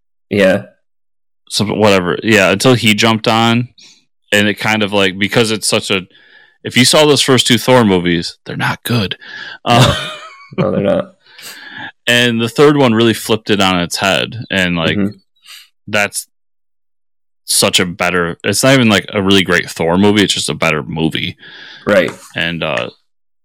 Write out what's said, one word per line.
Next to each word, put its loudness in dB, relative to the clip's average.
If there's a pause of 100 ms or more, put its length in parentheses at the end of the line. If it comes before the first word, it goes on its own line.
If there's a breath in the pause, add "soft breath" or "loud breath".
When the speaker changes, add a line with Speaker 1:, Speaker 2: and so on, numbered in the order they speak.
(280)
Speaker 1:
Yeah. 2 (840)
Speaker 2:
Some, -4
whatever. 2
Yeah, 4
until 2
he 2
jumped 0
on, 0 (640 soft breath)
and 2
it -2
kind -2
of, -4
like, 0
because 0
it's -6
such -2
a, -2 (600 soft breath)
if -12
you 4
saw 4
those 4
first 2
two 2
Thor 4
movies, 0
they're -12
not -6
good. -4 (480 loud breath)
Uh, 0 (420 loud breath)
Speaker 1:
No, -2
they're -4
not. -2 (440 loud breath)
Speaker 2:
<laughs> -18
and 2
the -2
third 4
one 4
really 2
flipped -4
it 2
on 2
its -4
head, -2 (140)
and, -2
like, -2
Speaker 1:
Mm-hmm. -4 (680 loud breath)
Speaker 2:
that's -4 (1200)
such 0
a 0
better, -4
it's -2
not 4
even, 4
like, 2
a -2
really 2
great -2
Thor -2
movie, 4
it's 2
just -6
a -6
better -2
movie. -6 (500 loud breath)
Speaker 1:
Right. 2 (240)
Speaker 2:
And, -4
uh, -6 (540)